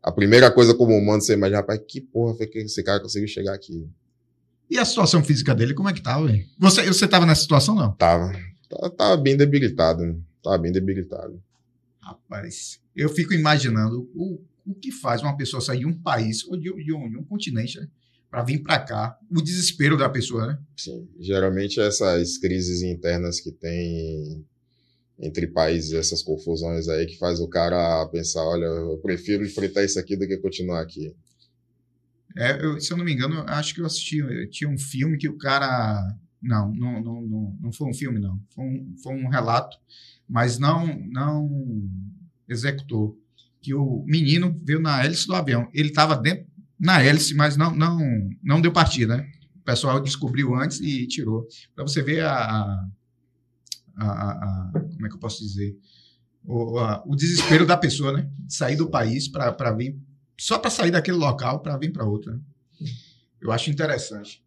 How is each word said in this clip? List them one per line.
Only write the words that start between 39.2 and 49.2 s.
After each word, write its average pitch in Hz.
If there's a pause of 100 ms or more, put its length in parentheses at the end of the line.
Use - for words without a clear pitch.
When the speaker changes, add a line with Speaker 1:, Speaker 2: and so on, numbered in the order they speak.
Speaker 2:
relato, 120 (520)
mas 120
não, 160
não 135 (600)
executou. 117 (440)
Que 139
o 135
menino 160
veio 151
na 143
hélice 165
do 147
avião. 123
Ele 147
tava 151
dentro, 156 (340)
na 175
hélice, 147
mas 147
não, 160
não, 165 (440)
não 151
deu 165
partida, 123
né? 147 (240)